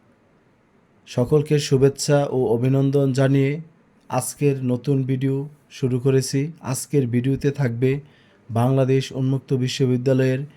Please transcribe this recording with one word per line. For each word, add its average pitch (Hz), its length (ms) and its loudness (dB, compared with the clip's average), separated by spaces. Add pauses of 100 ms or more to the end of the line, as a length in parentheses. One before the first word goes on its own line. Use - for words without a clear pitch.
(1080)
সকলকে 151 500 0
শুভেচ্ছা 139 600 2 (120)
ও 131 160 -2
অভিনন্দন 135 680 2
জানিয়ে 139 480 2 (500)
আজকের 135 540 -2
নতুন 123 400 0
ভিডিও 135 320 -2 (340)
শুরু 127 300 -2
করেছি। 135 400 0 (200)
আজকের 131 460 -2
ভিডিওতে 127 440 0
থাকবে 127 400 0 (580)
বাংলাদেশ 131 640 2
উন্মুক্ত 131 400 -2
বিশ্ববিদ্যালয়ের 131 880 0 (160)